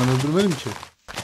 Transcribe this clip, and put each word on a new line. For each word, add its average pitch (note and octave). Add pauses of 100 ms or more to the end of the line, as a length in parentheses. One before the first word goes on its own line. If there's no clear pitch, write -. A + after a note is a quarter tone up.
ben B2+
öldürmedim E3+
ki. B2+ (540)